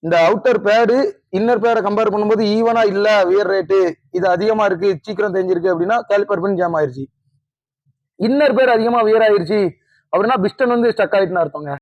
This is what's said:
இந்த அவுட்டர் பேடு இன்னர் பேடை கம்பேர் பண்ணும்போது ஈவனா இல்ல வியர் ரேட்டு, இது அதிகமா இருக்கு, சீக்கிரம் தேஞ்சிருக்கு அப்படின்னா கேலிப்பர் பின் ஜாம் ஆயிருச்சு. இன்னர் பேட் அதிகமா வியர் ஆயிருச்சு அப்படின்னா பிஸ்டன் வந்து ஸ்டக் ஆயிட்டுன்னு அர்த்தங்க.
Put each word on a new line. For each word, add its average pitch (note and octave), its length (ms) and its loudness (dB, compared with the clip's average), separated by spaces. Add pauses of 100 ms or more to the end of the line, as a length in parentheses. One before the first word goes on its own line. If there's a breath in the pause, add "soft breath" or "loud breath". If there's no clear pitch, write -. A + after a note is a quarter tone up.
இந்த E3 100 -2 (120)
அவுட்டர் A3 380 0
பேடு A3+ 320 2 (420)
இன்னர் A3+ 260 0
பேடை A#3 200 0
கம்பேர் G#3 300 -2
பண்ணும்போது G#3+ 280 0 (120)
ஈவனா A3+ 280 0 (100)
இல்ல G3+ 140 -2 (220)
வியர் F#3+ 240 0
ரேட்டு, F#3+ 260 0 (380)
இது F#3 180 -2
அதிகமா G#3+ 360 0
இருக்கு, F#3 180 -2 (180)
சீக்கிரம் G#3 300 -4
தேஞ்சிருக்கு F#3 360 -2
அப்படின்னா F3+ 240 -2 (140)
கேலிப்பர் G3+ 340 0
பின் G3 160 -2
ஜாம் E3+ 180 -2
ஆயிருச்சு. C3+ 260 -4 (1160)
இன்னர் C4 380 2
பேட் B3+ 160 4
அதிகமா A#3 340 0
வியர் A3 180 4
ஆயிருச்சு G3+ 340 2 (520)
அப்படின்னா G#3+ 320 0
பிஸ்டன் A#3+ 300 0
வந்து A#3+ 200 2
ஸ்டக் G3+ 240 0
ஆயிட்டுன்னு F3+ 260 0
அர்த்தங்க. D3 380 -8